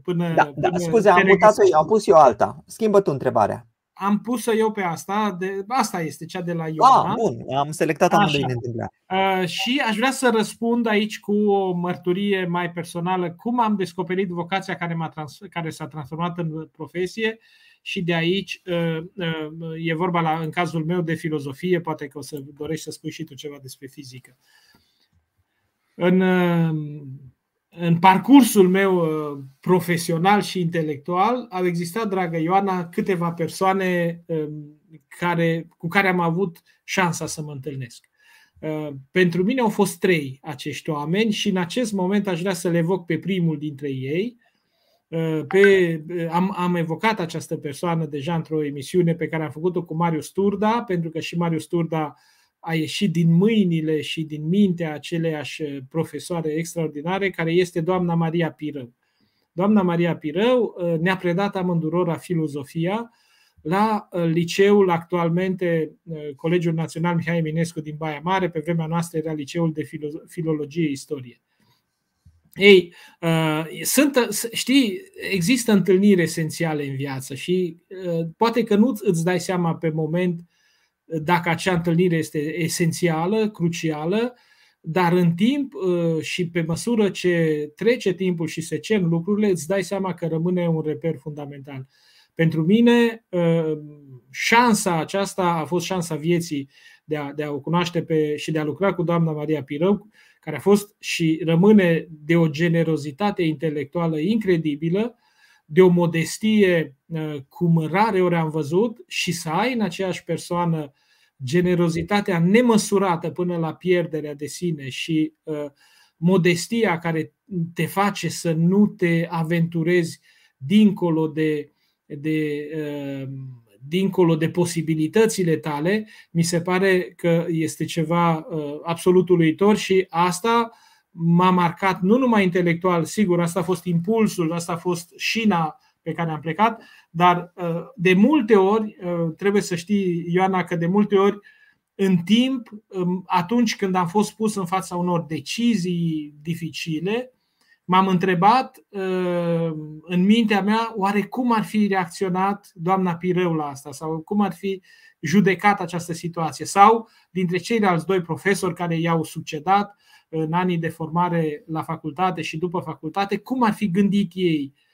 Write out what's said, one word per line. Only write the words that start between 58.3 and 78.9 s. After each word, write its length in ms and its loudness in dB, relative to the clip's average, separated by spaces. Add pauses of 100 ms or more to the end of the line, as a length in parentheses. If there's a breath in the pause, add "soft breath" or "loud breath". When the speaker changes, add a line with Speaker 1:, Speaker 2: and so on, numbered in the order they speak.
Speaker 1:
Pirău. 400 -12 (600)
Doamna 300 2
Maria 340 0
Pirău, 600 0
uh, 240 -2
ne-a 160 0
predat 400 -2
amândurora 580 0
filozofia 960 -4 (520)
la, 480 0
uh, 140 -2
liceul 640 4
actualmente, 1000 0 (100)
uh, 340 -12
Colegiul 380 0
Național 420 -2
Mihai 220 -2
Eminescu 420 -2
din 160 -12
Baia 260 -6
Mare, 280 0
pe 100 -6
vremea 260 -2
noastră 320 -4
era 140 -4
Liceul 400 -2
de 100 -6
Filo-, 460 -10
Filologie 600 -4
Istorie. 520 -10 (1120)
Ei, 400 8 (260 soft breath)
uh, 440 0 (180)
sunt, 340 2
uh, 120 2
s-, 240 -6
știi, 480 0 (300)
există 420 0
întâlniri 500 6
esențiale 640 -2
în 100 -6
viață 380 -8
și, 420 -2 (300)
uh, 200 -2 (100)
poate 280 2
că 120 2
nu 240 4